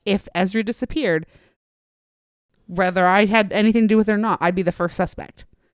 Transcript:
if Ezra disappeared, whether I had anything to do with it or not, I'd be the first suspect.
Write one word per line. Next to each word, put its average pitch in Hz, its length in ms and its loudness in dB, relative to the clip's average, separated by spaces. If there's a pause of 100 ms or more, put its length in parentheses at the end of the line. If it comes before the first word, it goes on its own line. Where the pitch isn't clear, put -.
if 196 280 -2
Ezra 190 300 -2
disappeared, 214 640 -4 (1400)
whether 180 400 0
I 202 200 4
had 208 260 0
anything 220 300 2
to 220 60 2
do 220 80 4
with 214 120 2
it 220 40 2
or 208 60 0
not, 214 220 -2
I'd 180 140 0
be 185 80 -2
the 175 100 -2
first 175 240 -6
suspect. - 480 -8 (300)